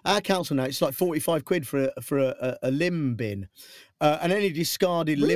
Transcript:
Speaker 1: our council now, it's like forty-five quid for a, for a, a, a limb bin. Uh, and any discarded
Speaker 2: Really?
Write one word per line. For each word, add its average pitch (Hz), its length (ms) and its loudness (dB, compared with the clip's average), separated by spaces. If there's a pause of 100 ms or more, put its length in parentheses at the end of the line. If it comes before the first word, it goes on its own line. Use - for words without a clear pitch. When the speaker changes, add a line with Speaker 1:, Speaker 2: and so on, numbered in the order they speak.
Speaker 1:
our 202 160 2
council 185 340 0
now, 131 80 0
it's 135 180 -4
like 143 120 0
forty-five 160 500 0
quid 175 240 -2
for 135 280 0
a, 127 60 -8
for 143 180 -2
a, 131 160 2 (280)
a, 127 60 0
a - 20 2
limb 151 440 0
bin. 101 320 -6 (520)
Uh, 156 220 4
and 175 100 0
any 202 200 2
discarded 160 680 0
Speaker 2:
Really? 147 160 4